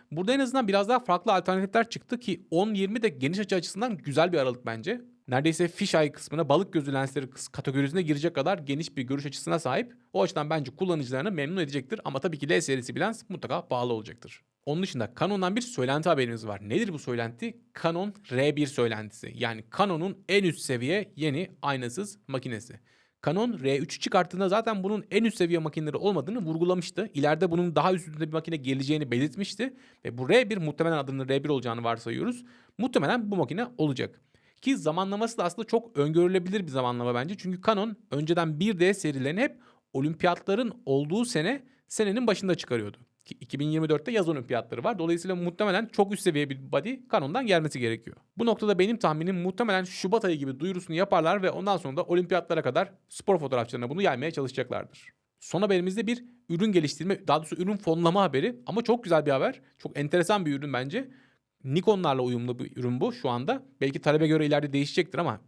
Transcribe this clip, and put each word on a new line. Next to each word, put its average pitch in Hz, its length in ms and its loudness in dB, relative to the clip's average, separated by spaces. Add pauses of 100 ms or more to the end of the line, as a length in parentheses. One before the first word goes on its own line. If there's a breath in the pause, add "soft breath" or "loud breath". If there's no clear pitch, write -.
(100)
Burada 185 220 0
en 269 60 2
azından 262 300 0
biraz 196 200 4
daha 247 120 4
farklı 196 320 2
alternatifler 190 580 2
çıktı - 280 -6
ki - 320 -6
on 208 240 2
yirmi 196 280 0
de 226 60 4
geniş 143 300 -2
açı 190 180 0
açısından 202 400 -4
güzel 151 360 2
bir 170 60 2
aralık 127 280 0
bence. 120 340 -4 (280)
Neredeyse 156 400 2
fisheye 160 440 2
kısmına, 151 360 -4
balık 170 240 4
gözü 143 200 0
lensleri 135 340 -2
kıs-, - 260 -14
kategorisine 139 500 0
girecek 156 320 0
kadar 170 240 0
geniş 143 380 -6
bir 135 60 -2
görüş 139 240 -4
açısına 165 320 -4
sahip. 156 340 -2 (200 soft breath)
O 190 100 2
açıdan 156 280 -2
bence 156 260 -4
kullanıcılarını 147 560 -2
memnun 165 280 -2
edecektir. 143 440 -4
Ama 139 140 -4
tabii 160 200 -2
ki 143 100 -4
L 175 120 4
serisi 131 340 -2
bir 127 60 -2
lens 220 280 -2
mutlaka 160 400 -6
pahalı 123 240 0
olacaktır. - 500 -10 (240)
Onun 156 160 -2
dışında 123 380 -4
Canon'dan 190 360 2
bir 247 40 -2
söylenti 147 480 0
haberimiz 120 380 2
var. 101 220 -6
Nedir 196 240 0
bu 151 60 -6
söylenti? 120 600 -6 (240)
Canon 175 320 0 (180)
R 139 240 2
bir 147 100 2
söylentisi. 113 680 -2
Yani 113 300 -4 (140)
Canon'un 185 500 0
en 196 160 4
üst 165 160 0
seviye 139 560 -2
yeni 151 340 -2 (120)
aynasız 139 560 -6 (100)
makinesi. 131 520 -8 (460 soft breath)
Canon 196 360 0
R 135 160 2
üçü - 220 -6
çıkarttığında 180 480 0
zaten 208 360 0
bunun 208 260 -4
en 214 140 2
üst 220 120 0
seviye 170 220 2
makineleri 156 380 -4
olmadığını 190 420 -2
vurgulamıştı. 175 760 -2
İleride 156 360 2
bunun 170 260 0
daha 165 160 4
üstünde 156 280 -4
bir 156 120 -4
makine 160 240 -4
geleceğini 135 540 0
belirtmişti. 190 640 -2 (300 loud breath)
Ve 117 140 -8
bu 127 100 -2
R 220 220 6
bir 220 60 -2
muhtemelen 160 400 0
adının 135 320 -4
R 139 160 2
bir 147 40 -2
olacağını 123 360 -2
varsayıyoruz. 127 600 -4 (340 loud breath)
Muhtemelen 214 520 0
bu 202 60 -2
makine 170 300 -2 (120)
olacak. 139 420 -2 (420 soft breath)
Ki 269 140 2
zamanlaması 196 600 -2
da 196 60 0
aslında 175 240 -4
çok 233 300 0
öngörülebilir 175 680 2
bir 151 40 -8
zamanlama 123 440 0
bence. 147 220 -2
Çünkü 185 300 -6
Canon 214 300 2 (140)
önceden 156 500 2
bir 196 200 2
D 185 140 6
serilerini 151 460 -2
hep 294 180 -2 (340 soft breath)
olimpiyatların 175 800 0 (140)
olduğu 147 380 2
sene, 233 380 0 (260 soft breath)
senenin 220 380 0
başında 190 280 2
çıkarıyordu. 110 420 -4 (280)
Ki - 160 -16
iki 139 180 -8
bin 147 80 -2
yirmi 156 220 0
dörtte 151 240 0
yaz 196 160 2
olimpiyatları 120 560 -2
var. 214 140 0
Dolayısıyla 170 380 0
muhtemelen 180 500 0
çok 202 260 2
üst 202 100 -4
seviye 147 280 2
bir 135 220 -12
body 139 220 0 (180)
Canon'dan 196 340 0
gelmesi 156 340 2
gerekiyor. 113 360 -4 (220)
Bu 226 80 0
noktada 208 320 2
benim 208 180 4
tahminim 170 400 0
muhtemelen 185 480 0
Şubat 190 400 0
ayı 175 120 2
gibi 135 240 -4
duyurusunu 175 360 -4
yaparlar 175 460 2
ve 180 80 2
ondan 190 260 0
sonra 139 200 -6
da 175 60 0
olimpiyatlara 175 600 2
kadar 151 300 0 (160)
spor - 300 2
fotoğrafçılarına 123 520 -2
bunu 175 120 -4
yaymaya 151 280 2
çalışacaklardır. 131 800 -6 (320)
Son - 220 -2
haberimizde 190 440 2
bir 240 180 -2 (240 loud breath)
ürün 190 240 2
geliştirme, 170 560 0
daha 143 100 4
doğrusu 160 180 -8
ürün 196 200 -2
fonlama 170 460 2
haberi 175 340 0 (100)
ama 202 160 -2
çok 240 220 2
güzel 156 220 4
bir 143 40 4
haber. 160 300 0 (180 soft breath)
Çok - 200 -10
enteresan 175 480 2
bir 147 120 0
ürün 143 140 -8
bence. 139 380 -4 (540 loud breath)
Nikonlarla 160 580 2
uyumlu 123 360 -2
bir - 180 -10
ürün 123 240 -2
bu 233 120 0
şu 147 160 -4
anda. 143 340 -2 (180)
Belki 139 200 -2
talebe 156 260 4
göre 151 200 4
ileride 147 260 2
değişecektir 143 460 0
ama 139 300 -2